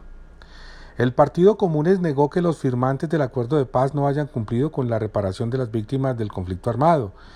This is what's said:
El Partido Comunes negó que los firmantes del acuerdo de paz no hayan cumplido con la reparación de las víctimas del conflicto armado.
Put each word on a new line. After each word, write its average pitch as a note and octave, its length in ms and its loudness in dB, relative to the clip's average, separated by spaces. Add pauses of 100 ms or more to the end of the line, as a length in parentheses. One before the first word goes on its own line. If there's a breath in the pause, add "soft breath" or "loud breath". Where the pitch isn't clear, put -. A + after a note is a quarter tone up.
(960 loud breath)
El B2 160 2
Partido F3 460 4
Comunes F3 420 2
negó D3 300 2
que F#3 100 0
los E3+ 160 0
firmantes C3+ 540 -2
del D#3+ 100 0
acuerdo B2+ 380 -2
de C3 80 0
paz C3+ 280 0
no C#3 120 0
hayan C#3 220 -2
cumplido A#2+ 440 -2
con B2+ 160 -2
la A2+ 100 -2
reparación G#2+ 520 -2
de C3 80 -2
las B2 120 -4
víctimas B2+ 460 -2
del G#2+ 160 -4
conflicto F#2 380 -4
armado. B2+ 420 2 (240 loud breath)